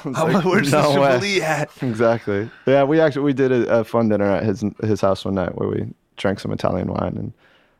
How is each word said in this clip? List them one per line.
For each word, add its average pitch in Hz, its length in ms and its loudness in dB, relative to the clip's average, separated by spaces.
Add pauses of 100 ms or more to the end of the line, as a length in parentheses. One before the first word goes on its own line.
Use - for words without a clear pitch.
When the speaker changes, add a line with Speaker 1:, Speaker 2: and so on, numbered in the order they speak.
Speaker 1:
I - 20 -8
was 127 100 -6
Speaker 2:
How, 160 100 0
Speaker 1:
like, 165 180 2
Speaker 2:
where's 185 260 2
Speaker 1:
"No 147 220 4
Speaker 2:
the 139 80 2
Speaker 1:
way." 135 180 4
Speaker 2:
Chablis 196 220 -2
at? 151 420 -4
Speaker 1:
Exactly. 113 680 0 (180)
Yeah, 139 160 4
we 156 180 2
actually, 143 220 0
we 143 100 2
did 127 180 2
a, 117 280 2
a 110 40 0
fun 117 240 0
dinner 101 220 2
at 95 140 0
his, 107 200 -2 (200)
his 107 180 0
house 95 240 0
one 98 80 -2
night 90 220 -2
where 101 120 -4
we 104 200 -4 (280)
drank 98 240 -2
some 104 140 -8
Italian 92 360 -2
wine. - 280 -4
And 110 160 -8 (460)